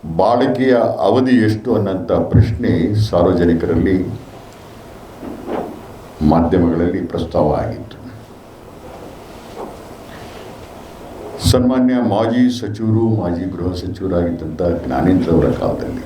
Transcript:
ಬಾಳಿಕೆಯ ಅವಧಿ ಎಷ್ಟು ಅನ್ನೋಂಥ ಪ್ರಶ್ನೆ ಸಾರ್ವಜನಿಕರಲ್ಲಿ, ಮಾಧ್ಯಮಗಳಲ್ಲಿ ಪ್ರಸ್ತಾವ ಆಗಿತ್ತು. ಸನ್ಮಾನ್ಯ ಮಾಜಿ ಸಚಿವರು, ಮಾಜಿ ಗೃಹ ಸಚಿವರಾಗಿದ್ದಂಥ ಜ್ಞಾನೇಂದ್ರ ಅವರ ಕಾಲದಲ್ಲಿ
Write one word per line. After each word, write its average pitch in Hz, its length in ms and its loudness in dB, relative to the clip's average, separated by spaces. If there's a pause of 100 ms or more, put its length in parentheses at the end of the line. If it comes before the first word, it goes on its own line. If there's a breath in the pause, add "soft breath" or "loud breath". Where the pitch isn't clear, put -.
(160)
ಬಾಳಿಕೆಯ 123 600 4 (220)
ಅವಧಿ 127 380 4
ಎಷ್ಟು 107 380 2
ಅನ್ನೋಂಥ 95 380 0
ಪ್ರಶ್ನೆ - 840 2 (160)
ಸಾರ್ವಜನಿಕರಲ್ಲಿ, 87 1120 2 (2000)
ಮಾಧ್ಯಮಗಳಲ್ಲಿ 85 800 2
ಪ್ರಸ್ತಾವ - 480 0
ಆಗಿತ್ತು. - 420 -6 (3500)
ಸನ್ಮಾನ್ಯ 127 440 4
ಮಾಜಿ 117 680 2
ಸಚಿವರು, 110 480 0
ಮಾಜಿ 92 360 0
ಗೃಹ 90 280 -4
ಸಚಿವರಾಗಿದ್ದಂಥ 87 1120 -2
ಜ್ಞಾನೇಂದ್ರ 85 440 2
ಅವರ 82 200 4
ಕಾಲದಲ್ಲಿ - 560 -4